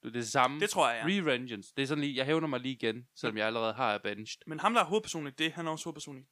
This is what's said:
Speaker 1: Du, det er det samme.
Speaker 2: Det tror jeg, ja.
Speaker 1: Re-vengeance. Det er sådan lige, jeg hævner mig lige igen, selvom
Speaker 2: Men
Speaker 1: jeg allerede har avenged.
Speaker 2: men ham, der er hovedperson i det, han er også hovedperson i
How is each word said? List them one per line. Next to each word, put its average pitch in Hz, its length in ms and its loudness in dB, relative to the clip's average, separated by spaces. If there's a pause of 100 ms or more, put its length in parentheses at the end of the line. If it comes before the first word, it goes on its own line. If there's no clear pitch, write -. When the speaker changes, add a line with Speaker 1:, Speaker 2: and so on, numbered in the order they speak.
Speaker 1:
Du, - 60 -10
det 113 80 -8
er 120 40 -2
det 110 80 -4
samme. 135 320 4
Speaker 2:
Det 202 100 2
tror 151 200 4
jeg, 117 180 -2
ja. 196 120 2
Speaker 1:
Re-vengeance. 123 560 0
Det 139 60 0
er 135 40 2
sådan 147 180 0
lige, 143 120 -2
jeg 131 100 2
hævner 160 220 2
mig 127 120 -2
lige 131 140 -4
igen, 120 400 -2
selvom 113 200 -4
Speaker 2:
Men 110 40 -2
Speaker 1:
jeg 107 80 4
allerede 113 260 2
har 113 220 2 (100)
avenged. 107 420 -6
Speaker 2:
men 156 140 -8
ham, 220 140 2
der 240 60 6
er 180 40 4
hovedperson 165 420 -2
i 139 40 -6
det, 160 220 -2
han 165 140 -6
er 160 40 -2
også 156 140 -6
hovedperson 147 340 -10
i 131 120 -20